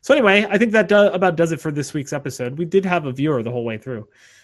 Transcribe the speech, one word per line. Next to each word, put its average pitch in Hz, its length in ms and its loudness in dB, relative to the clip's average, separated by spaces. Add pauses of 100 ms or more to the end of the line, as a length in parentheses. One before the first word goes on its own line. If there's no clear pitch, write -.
so 269 140 2
anyway, 208 340 4
I 202 80 0
think 214 160 2
that 214 160 2
do-, 208 240 6
about 185 240 0
does 165 160 0
it 147 80 -6
for 156 100 -6
this 143 220 -6
week's 147 200 -8
episode. 139 460 -8
We 175 60 -4
did 190 220 0
have 175 200 0
a 127 60 -6
viewer 135 300 -2
the 117 80 -6
whole 120 140 -6
way 113 120 -6
through. 110 320 -12 (360)